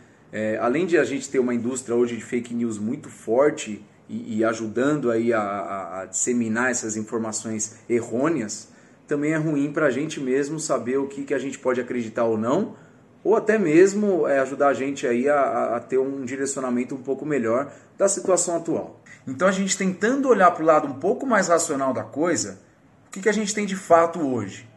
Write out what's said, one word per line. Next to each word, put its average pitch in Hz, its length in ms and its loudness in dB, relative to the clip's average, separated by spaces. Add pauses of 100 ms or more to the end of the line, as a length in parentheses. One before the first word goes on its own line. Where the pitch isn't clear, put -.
(340)
É, 107 280 -2
além 135 240 0
de 170 120 2
a 147 60 4
gente 131 260 -4
ter 135 100 0
uma 123 140 0
indústria 117 400 -4
hoje 120 220 2
de 110 80 -10
fake 120 300 -6
news 117 240 -2
muito 117 320 -6
forte 127 760 0 (220)
e, 110 300 -8
e 110 80 2
ajudando 117 640 0
aí 117 220 2
a, 110 80 2
a, 95 600 -6
a 92 40 -10
disseminar 120 680 0
essas 113 240 -4
informações 110 800 -6 (140)
errôneas, 117 800 -2 (360)
também 151 280 -2
é - 20 0
ruim 151 380 0
pra 156 180 2
gente 147 300 -4
mesmo 139 360 0
saber 127 400 -2
o 139 100 0
que 139 160 -10
que 143 100 -4
a 139 40 2
gente 135 220 -6
pode 123 220 0
acreditar 120 420 -4
ou 113 140 2
não, 131 400 0 (480)
ou 190 100 4
até 220 240 2
mesmo, 190 680 4
é, 139 140 2
ajudar 139 300 2
a 135 40 4
gente 135 320 -4
aí 123 220 2
a, 147 80 4
a, 120 400 2
a 120 60 -2
ter 131 160 -2
um 139 260 -2
direcionamento 131 720 -4
um 127 80 -10
pouco 135 220 -4
melhor 131 440 0 (280)
da 196 100 4
situação 180 480 0
atual. 156 460 -6 (260)
Então, 135 200 0
a 202 40 6
gente 190 260 -2
tentando 226 520 0
olhar 196 220 6
pro 156 140 -2
lado 151 220 6
um 139 60 -6
pouco 196 340 -2
mais 196 220 2
racional 139 440 2
da 113 100 -4
coisa, 120 580 -2 (460)
o - 40 -20
que 196 80 -12
que 202 100 0
a 208 40 4
gente 208 200 -2
tem 208 120 -2
de 190 100 -4
fato 170 440 4
hoje? 120 580 -4